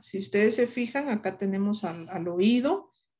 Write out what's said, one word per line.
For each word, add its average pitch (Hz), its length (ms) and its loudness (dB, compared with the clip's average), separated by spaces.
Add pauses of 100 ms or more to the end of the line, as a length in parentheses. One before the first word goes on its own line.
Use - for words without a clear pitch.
Si - 160 -10
ustedes 208 380 2
se 240 100 4
fijan, 247 420 -4
acá 208 300 -2
tenemos 202 460 0
al, 165 260 -6
al 175 180 -6
oído 240 640 2 (280)